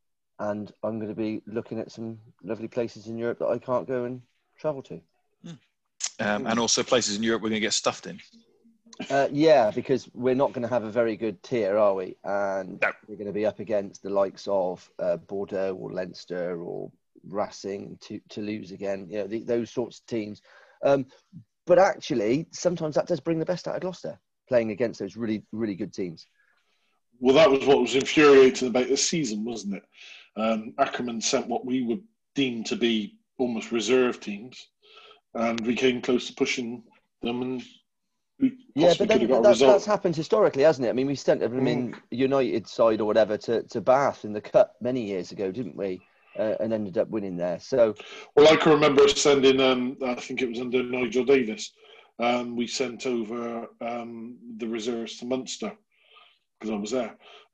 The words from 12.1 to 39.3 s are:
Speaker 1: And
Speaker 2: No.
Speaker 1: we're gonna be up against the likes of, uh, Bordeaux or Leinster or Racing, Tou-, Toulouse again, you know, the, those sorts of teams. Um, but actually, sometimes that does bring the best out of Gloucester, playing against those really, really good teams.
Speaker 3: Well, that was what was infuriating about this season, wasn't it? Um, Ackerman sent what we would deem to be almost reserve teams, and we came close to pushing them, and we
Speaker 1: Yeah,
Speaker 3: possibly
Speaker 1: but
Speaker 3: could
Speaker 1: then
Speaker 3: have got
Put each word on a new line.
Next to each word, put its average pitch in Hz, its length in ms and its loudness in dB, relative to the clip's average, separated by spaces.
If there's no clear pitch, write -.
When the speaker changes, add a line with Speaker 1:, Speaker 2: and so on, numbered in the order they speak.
Speaker 1:
And 95 560 -4
Speaker 2:
No. 104 120 0
Speaker 1:
we're 104 100 -16
gonna 101 140 -10
be 104 160 -2
up 101 120 -4
against 101 440 -6
the 98 80 -8
likes 98 360 -2
of, 92 420 -2
uh, - 180 -2
Bordeaux 95 580 -6
or 104 160 -12
Leinster 90 680 -8
or 92 300 -10
Racing, 101 720 -8
Tou-, - 300 -14
Toulouse 107 420 -8
again, 98 380 -8
you 104 80 -8
know, 101 100 -6
the, 110 160 -8
those 117 260 -2
sorts - 300 -8
of - 60 -20
teams. 107 360 -8
Um, 135 260 2
but 175 120 6
actually, 147 760 2
sometimes 170 440 -4
that 170 120 -2
does 170 120 -2
bring 165 180 -2
the 160 80 -4
best 175 220 -6
out - 80 -8
of - 60 -8
Gloucester, - 360 -10
playing 117 240 2
against 104 280 -4
those 98 180 -10
really, 110 340 -4
really 107 240 -4
good 90 180 -8
teams. 87 320 -10
Speaker 3:
Well, 131 160 4
that 131 160 10
was 135 140 2
what 127 160 6
was 120 140 0
infuriating 135 760 8
about 123 180 2
this 135 220 2
season, 110 340 -2
wasn't 104 320 -8
it? 87 80 -12
Um, 110 400 -2
Ackerman 123 420 -2
sent 120 280 -2
what 117 180 -4
we 127 160 -2
would 113 220 -4
deem 123 320 -2
to 120 120 -4
be 110 400 0
almost 120 340 -4
reserve 117 500 2
teams, 110 480 -12
and 117 320 -2
we 120 100 0
came 123 260 0
close 123 260 0
to - 60 -14
pushing 123 500 -4
them, 120 180 -4
and 127 220 -6
we 262 180 2
Speaker 1:
Yeah, 165 140 6
Speaker 3:
possibly - 0 -
Speaker 1:
but 170 100 4
Speaker 3:
could 208 80 0
Speaker 1:
then 220 140 4
Speaker 3:
have - 80 0
got 127 100 4